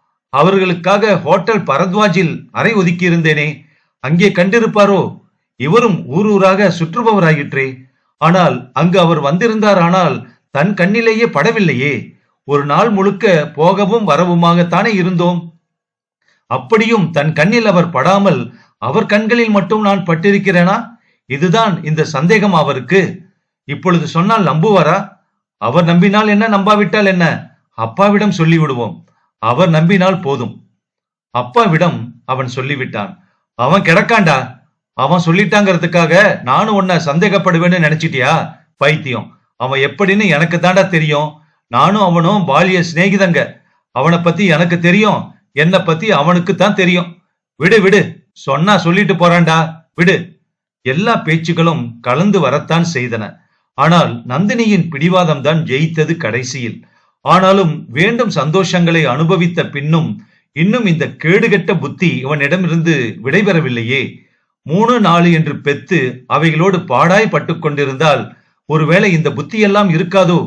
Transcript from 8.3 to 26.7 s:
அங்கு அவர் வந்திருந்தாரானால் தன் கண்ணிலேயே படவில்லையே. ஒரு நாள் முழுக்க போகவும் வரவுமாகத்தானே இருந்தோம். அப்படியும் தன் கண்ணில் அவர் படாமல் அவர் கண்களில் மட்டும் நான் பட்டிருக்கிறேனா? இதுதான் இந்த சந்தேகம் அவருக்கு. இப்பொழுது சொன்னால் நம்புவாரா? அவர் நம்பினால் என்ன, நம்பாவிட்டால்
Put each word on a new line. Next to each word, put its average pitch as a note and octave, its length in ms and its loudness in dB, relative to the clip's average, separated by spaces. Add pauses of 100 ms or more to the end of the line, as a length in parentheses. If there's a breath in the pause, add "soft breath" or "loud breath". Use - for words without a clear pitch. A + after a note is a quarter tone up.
அங்கு F3 280 0
அவர் E3 200 2
வந்திருந்தாரானால் F#3 960 0 (340 loud breath)
தன் D#3+ 240 0
கண்ணிலேயே A3 540 0
படவில்லையே. E3 680 0 (540)
ஒரு C#3+ 160 0
நாள் E3+ 260 0
முழுக்க G3 360 0 (240)
போகவும் G3 560 0
வரவுமாகத்தானே F3 880 2
இருந்தோம். F3 460 0 (1080)
அப்படியும் G#3+ 600 0
தன் D3+ 220 -2
கண்ணில் G#3+ 360 0
அவர் F3 220 2
படாமல் F3 500 0 (420 loud breath)
அவர் D#3+ 240 -2
கண்களில் A3 480 0
மட்டும் G#3+ 280 0
நான் G3 240 0
பட்டிருக்கிறேனா? F3+ 720 0 (540 soft breath)
இதுதான் F3+ 440 0 (100)
இந்த D#3 200 -2
சந்தேகம் F#3 500 0
அவருக்கு. C#3 460 0 (680)
இப்பொழுது D#3 400 -2
சொன்னால் G3+ 380 0
நம்புவாரா? E3 520 2 (640)
அவர் C#3 220 0
நம்பினால் G3 440 2
என்ன, G#3 200 2
நம்பாவிட்டால் G#3 640 0